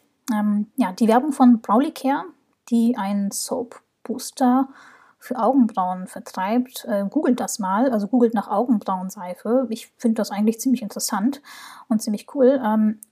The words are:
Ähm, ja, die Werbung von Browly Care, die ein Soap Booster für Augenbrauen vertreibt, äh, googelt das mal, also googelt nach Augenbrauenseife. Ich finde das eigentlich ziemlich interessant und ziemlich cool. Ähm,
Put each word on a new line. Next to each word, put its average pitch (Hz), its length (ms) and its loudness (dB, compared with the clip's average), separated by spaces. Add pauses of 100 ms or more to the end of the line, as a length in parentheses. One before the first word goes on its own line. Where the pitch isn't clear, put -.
(320)
Ähm, 208 440 0
ja, 185 160 0
die 214 140 0
Werbung 254 260 4
von 247 280 6
Browly 285 320 0
Care, 285 320 -4 (460)
die 233 260 2
ein 202 340 -4
Soap - 520 -8 (220)
Booster 254 640 0 (520)
für - 160 -10
Augenbrauen 208 680 0
vertreibt, - 760 -6
äh, 202 260 -2
googelt 277 300 0
das - 180 -6
mal, 208 320 0
also 214 160 -2
googelt 233 280 2
nach 202 120 -2
Augenbrauenseife. 202 1200 -2
Ich 220 280 -10
finde 226 180 0
das 214 160 -2
eigentlich 214 300 0
ziemlich 262 200 0
interessant 208 640 -4 (460)
und 220 120 0
ziemlich - 360 -6
cool. 269 280 6
Ähm, 214 360 2 (120)